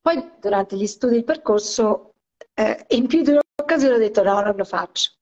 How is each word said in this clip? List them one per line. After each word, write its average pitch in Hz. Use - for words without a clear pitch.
Poi 320
durante 196
gli 202
studi, 233
il 233
percorso, 208
eh, 214
in 247
più 320
di 277
un'occasione 285
ho 240
detto: 214
"No, 196
non 202
lo 196
faccio -